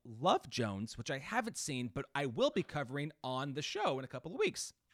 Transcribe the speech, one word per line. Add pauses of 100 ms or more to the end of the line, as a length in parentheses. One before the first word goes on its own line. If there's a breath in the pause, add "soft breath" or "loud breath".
Love
Jones,
which
I
haven't
seen,
but (100)
I
will
be
covering (120)
on
the
show
in
a
couple
of
weeks. (200)